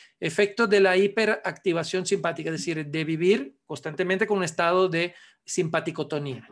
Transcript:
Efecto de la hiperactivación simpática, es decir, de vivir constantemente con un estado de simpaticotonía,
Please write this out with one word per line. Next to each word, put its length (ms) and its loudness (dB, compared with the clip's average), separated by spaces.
Efecto 480 0
de 120 4
la 160 6
hiperactivación 1120 0
simpática, 460 -2
es 60 -6
decir, 280 -6
de 180 -4
vivir 600 0
constantemente 640 -2
con 100 2
un 60 0
estado 440 2
de 280 -2
simpaticotonía, 1080 -4